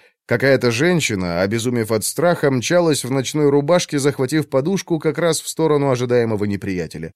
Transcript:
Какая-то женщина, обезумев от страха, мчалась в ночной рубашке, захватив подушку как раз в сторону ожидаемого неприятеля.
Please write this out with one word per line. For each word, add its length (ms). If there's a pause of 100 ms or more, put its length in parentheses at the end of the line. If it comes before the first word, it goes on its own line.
(280)
Какая-то 420
женщина, 720
обезумев 500
от 120
страха, 480
мчалась 520
в 60
ночной 400
рубашке, 480
захватив 520
подушку 500
как 180
раз 240
в 80
сторону 400
ожидаемого 560
неприятеля. 720